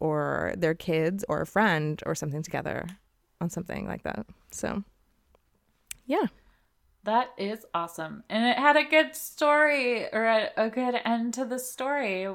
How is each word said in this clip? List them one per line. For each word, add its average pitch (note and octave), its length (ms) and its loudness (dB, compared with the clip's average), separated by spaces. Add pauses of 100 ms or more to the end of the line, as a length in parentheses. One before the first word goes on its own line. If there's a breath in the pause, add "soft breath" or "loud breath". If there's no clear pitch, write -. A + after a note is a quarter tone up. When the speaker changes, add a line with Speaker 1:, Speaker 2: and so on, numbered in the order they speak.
Speaker 1:
or C#3+ 560 -2
their E3 160 2
kids E3 560 -2
or D3+ 120 -2
a D#3+ 40 -4
friend D#3 600 0
or - 80 -2
something D3+ 300 -6
together - 420 -6 (560)
on E3+ 80 -2
something - 380 -8
like - 160 -8
that. - 220 -8 (260)
So, - 320 -6 (1200)
yeah. D4+ 200 2 (760)
Speaker 2:
That A3+ 340 0
is G#3 340 -6
awesome. E3 580 -6
And A3+ 180 0
it A#3+ 100 2
had D4 180 6
a D4+ 80 6
good D#4 320 4
story D4 960 2
or A3 140 0
a, A3 320 4
a A3 140 2
good B3 340 0
end A#3 300 0
to C4 100 -2
the B3 140 -4
story B3 760 -2